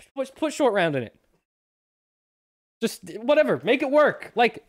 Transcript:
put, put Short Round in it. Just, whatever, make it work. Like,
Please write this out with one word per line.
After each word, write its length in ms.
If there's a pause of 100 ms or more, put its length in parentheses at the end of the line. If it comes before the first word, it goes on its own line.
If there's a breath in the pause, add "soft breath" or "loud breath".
(140)
put, 200
put 180
Short 200
Round 220
in 80
it. 120 (1700)
Just, 220 (160)
whatever, 440
make 180
it 100
work. 440
Like, 340